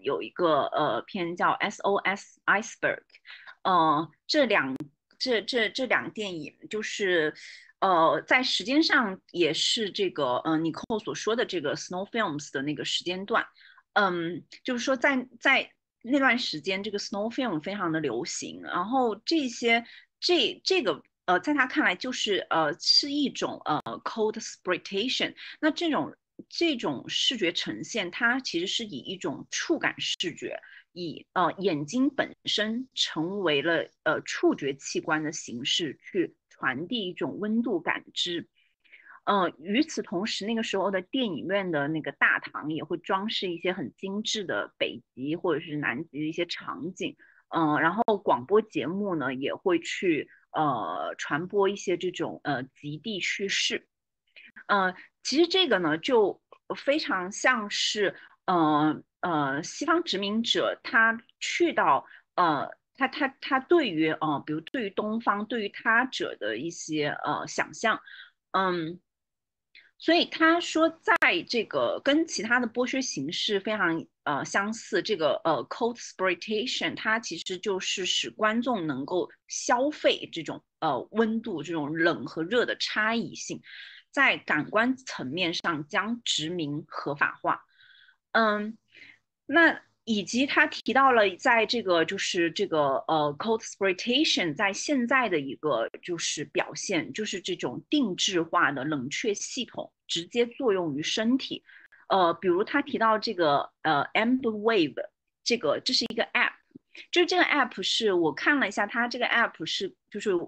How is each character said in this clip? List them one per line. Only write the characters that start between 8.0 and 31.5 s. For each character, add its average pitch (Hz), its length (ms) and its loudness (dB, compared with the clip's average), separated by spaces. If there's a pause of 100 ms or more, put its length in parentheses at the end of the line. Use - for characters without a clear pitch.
在 262 160 4
时 196 220 -2
间 285 180 4
上 254 360 2 (120)
也 160 220 2
是 208 360 0
这 180 200 -2
个， 127 300 0
呃， 160 180 0
尼 160 160 0
寇 - 260 -4
所 139 160 -8
说 214 200 -2
的 233 100 0
这 180 160 -4
个 135 140 -2
snow 185 360 -8
films 165 400 -4
的 139 100 -4
那 147 140 -4
个 - 80 -8
时 - 200 -4
间 185 220 -4
段。 226 180 0 (500)
嗯， 175 500 0 (220)
就 254 120 -2
是 233 60 -6
说 269 140 0
在， 262 280 2 (140)
在 269 320 2 (300)
那 269 180 2
段 247 180 4
时 156 220 -4
间， 190 240 -4
这 214 80 -6
个 196 80 -4
snow 208 320 -4
film 226 300 -2
非 - 120 -6
常 180 200 -2
的 160 80 0
流 131 240 -2
行。 82 360 -10
然 170 240 -4
后 240 300 2
这 311 320 0
些， 233 380 2 (340)
这， 277 460 2
这 370 180 2
个， 165 180 0 (240)
呃， - 140 4
在 302 140 0
他 262 140 2
看 262 180 0
来 185 100 2
就 254 160 -6
是， 208 260 0 (120)
呃， 156 300 2
是 - 320 2
一 285 180 0
种， - 360 -6
呃， 147 140 0 (240)
cold 220 360 -2
spritation。 - 960 -4 (240)
那 311 100 2
这 330 220 -2
种， 165 260 -2 (320)
这 330 260 0
种 151 320 -6
视 262 300 0
觉 170 160 0
呈 - 300 -6
现， 185 260 -4
它 240 300 0
其 175 200 -4
实 175 60 -2
是 202 180 -4
以 202 140 -10
一 185 180 -10
种 165 360 -6
触 - 260 0
感 - 240 -2
视 - 320 -4
觉， - 260 -10 (340)
以， 170 400 -10
呃， 170 260 0